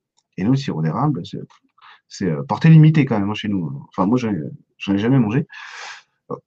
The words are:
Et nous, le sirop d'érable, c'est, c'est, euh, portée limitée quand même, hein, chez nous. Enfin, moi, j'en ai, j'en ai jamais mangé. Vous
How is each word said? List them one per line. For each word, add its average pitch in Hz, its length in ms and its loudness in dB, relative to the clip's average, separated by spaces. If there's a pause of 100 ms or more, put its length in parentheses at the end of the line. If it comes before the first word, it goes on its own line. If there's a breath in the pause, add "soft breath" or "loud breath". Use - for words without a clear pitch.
(380)
Et 87 60 -6
nous, 113 80 0
le 135 60 2
sirop 104 240 -6
d'érable, 101 440 -2
c'est, - 140 -14 (680 loud breath)
c'est, - 200 -6
euh, 147 160 -4
portée 139 260 0
limitée 156 360 8
quand 113 140 -2
même, 101 100 -2
hein, 104 40 -6
chez 107 140 -8
nous. 78 420 -6
Enfin, 95 160 -2
moi, 117 120 2
j'en 113 140 -2
ai, 90 80 -4 (380)
j'en - 160 -4
ai 101 60 0
jamais 123 200 2
mangé. 117 280 0 (840 loud breath)
Vous - 180 -10